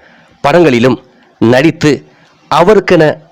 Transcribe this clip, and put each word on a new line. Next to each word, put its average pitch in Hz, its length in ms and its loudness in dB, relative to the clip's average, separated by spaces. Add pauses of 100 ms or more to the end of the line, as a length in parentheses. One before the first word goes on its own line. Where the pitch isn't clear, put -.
(440)
படங்களிலும் 135 520 0 (440)
நடித்து 139 500 0 (600)
அவருக்கென 180 540 0 (280)